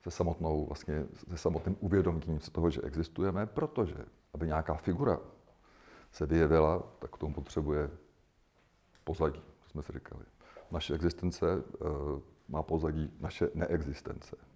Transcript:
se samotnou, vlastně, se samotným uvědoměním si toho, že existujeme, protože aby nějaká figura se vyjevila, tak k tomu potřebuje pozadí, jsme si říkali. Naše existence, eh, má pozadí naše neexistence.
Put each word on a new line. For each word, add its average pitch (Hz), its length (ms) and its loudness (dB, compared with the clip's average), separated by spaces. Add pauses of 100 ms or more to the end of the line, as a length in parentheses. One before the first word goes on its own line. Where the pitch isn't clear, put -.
se 90 80 -6
samotnou, 82 560 0
vlastně, 76 400 -4 (220)
se 87 80 -6
samotným 85 440 0
uvědoměním 82 600 2
si - 100 -14
toho, 82 200 2
že 73 100 -2
existujeme, 90 640 -2
protože 123 480 0 (400)
aby 87 120 -2
nějaká 78 280 2
figura 92 460 2 (920)
se - 140 -2
vyjevila, 80 560 6 (160)
tak - 120 -12
k - 80 -18
tomu 78 160 -4
potřebuje 73 560 0 (1120)
pozadí, 78 380 0 (240)
jsme 76 160 -8
si - 100 -10
říkali. - 320 -12 (460)
Naše 82 240 -2
existence, 85 520 0 (280)
eh, - 120 -4 (640)
má 76 140 -2
pozadí 78 480 0 (100)
naše - 340 0
neexistence. 78 840 -2 (200)